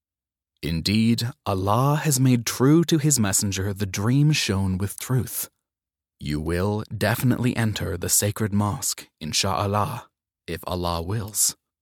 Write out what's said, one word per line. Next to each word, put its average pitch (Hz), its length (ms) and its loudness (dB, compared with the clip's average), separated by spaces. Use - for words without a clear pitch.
Indeed, 110 680 0
Allah 110 580 2
has 139 180 0
made 123 260 4
true 151 380 4
to 160 140 2
His 151 200 2
messenger 98 560 0
the 101 100 -2
dream 120 460 2
shown 98 480 0
with 98 220 -4
truth. - 500 -2
You 73 200 -4
will 92 440 -2
definitely 117 600 0
enter 101 400 -2
the 92 120 -6
sacred 104 460 0
mosque, - 540 -2
insha'Allah, 98 840 -2
if 82 220 -8
Allah 85 340 -2
wills, 107 540 -4